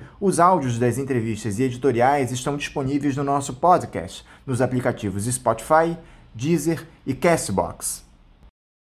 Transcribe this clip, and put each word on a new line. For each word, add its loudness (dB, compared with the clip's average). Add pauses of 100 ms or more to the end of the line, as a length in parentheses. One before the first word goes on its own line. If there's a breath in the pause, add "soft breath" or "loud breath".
(200 loud breath)
os 2
áudios 4
das 0
entrevistas -4
e 0
editoriais 2
estão -4
disponíveis -2
no -2
nosso -2
podcast, 0 (220 soft breath)
nos -2
aplicativos -2
Spotify, 0 (340 soft breath)
Deezer 0 (220 soft breath)
e -2
Castbox. -2 (760)